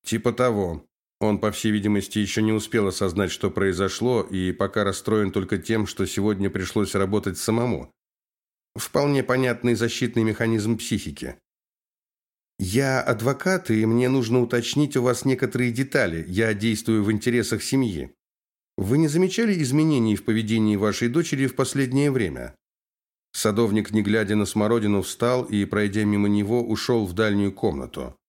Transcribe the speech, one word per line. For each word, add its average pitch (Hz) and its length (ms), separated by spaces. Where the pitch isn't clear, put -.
"Типа 113 260
того". 101 540
Он, 104 200
по 107 120
всей 107 200
видимости, 104 480
ещё 104 220
не 110 120
успел 107 340
осознать, 92 440
что - 180
произошло, 98 720
и 92 300
пока 98 320
расстроен 101 480
только 95 260
тем, 107 300
что - 180
сегодня 98 440
пришлось 95 440
работать 98 460
самому. 113 520
Вполне 143 460
понятный 123 500
защитный 113 500
механизм 113 540
психики. 82 600
"Я 127 420
адвокат, 131 720
и 110 160
мне 120 200
нужно 127 320
уточнить 123 560
у 131 60
вас 123 240
некоторые 127 460
детали. 113 560
Я 107 260
действую 107 500
в 101 80
интересах 110 520
семьи. 101 500
Вы 107 220
не 160 80
замечали 185 560
изменений 131 520
в - 80
поведении 110 520
вашей 107 340
дочери 139 380
в 131 80
последнее 135 560
время?" 71 440
Садовник, 107 600
не 107 120
глядя 104 320
на 107 100
Смородину, 104 560
встал 123 420
и, 101 220
пройдя 104 380
мимо 104 240
него, 104 360
ушёл 110 440
в 90 60
дальнюю 101 400
комнату. 65 600